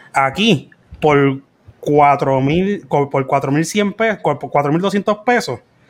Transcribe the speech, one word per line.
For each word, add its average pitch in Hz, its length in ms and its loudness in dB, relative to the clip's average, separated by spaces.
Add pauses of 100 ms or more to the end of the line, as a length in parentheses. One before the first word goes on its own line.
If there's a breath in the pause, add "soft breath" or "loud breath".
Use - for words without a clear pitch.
(120)
Aquí, 139 600 0 (280)
por 143 400 2 (400)
cuatro 143 600 2
mil, 180 460 -2
co-, 143 240 -2
por 135 160 -2
cuatro 139 240 -2
mil 156 120 0
cien 202 300 -2
pe-, 226 220 -2
por 147 240 -4 (100)
cuatro 143 220 0
mil 165 100 0
doscientos 202 380 -2
pesos, 208 400 -2 (300 loud breath)